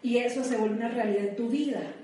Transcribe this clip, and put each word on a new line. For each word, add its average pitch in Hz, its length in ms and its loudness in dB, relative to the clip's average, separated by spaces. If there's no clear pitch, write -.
y 240 160 2
eso 247 260 0
se 247 120 0
vuelve 214 200 2
una 233 120 -2
realidad 202 400 0
en - 80 -4
tu 233 120 -2
vida. 269 320 0